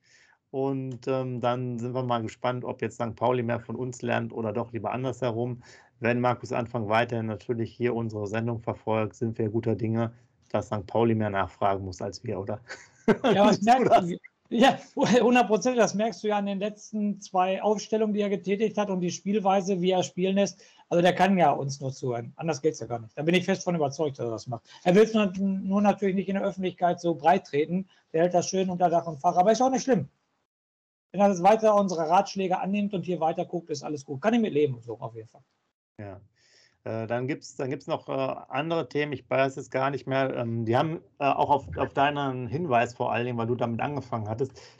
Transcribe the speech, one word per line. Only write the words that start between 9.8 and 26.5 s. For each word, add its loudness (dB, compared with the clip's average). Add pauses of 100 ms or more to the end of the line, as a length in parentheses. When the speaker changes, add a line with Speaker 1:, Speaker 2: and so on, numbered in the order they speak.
Speaker 1:
dass -2
Sankt -6
Pauli 2
mehr 0
nachfragen -2
muss -10
als -10
wir, -6
oder? -8 (480)
<laughs> 2 (100)
Speaker 2:
Ja, 4
was 6
Speaker 1:
Siehst -4
du 10
Speaker 2:
merkst 6
Speaker 1:
das? 6
Speaker 2:
du? -4 (320)
Ja, 4 (180)
<laughs> 4
hundert 6
Prozent. 2
Das 4
merkst -2
du -2
ja 2
an -2
den -4
letzten -4
zwei 0
Aufstellungen, 0
die 0
er 0
getätigt -2
hat 0
und -2
die 0
Spielweise, 0
wie 2
er 2
spielen -2
lässt. 0 (280)
Also 4
der 6
kann 4
ja 6
uns -4
nur -6
zuhören. -6
Anders -4
geht's 0
ja -10
gar -6
nicht. -18
Da -6
bin 2
ich 2
fest -2
von -2
überzeugt, -2
dass -6
er -4
das -10
macht. -8 (200)
Er 4
will's 6
nur, 2
nur 0
natürlich 2
nicht -2
in -2
der -2
Öffentlichkeit -2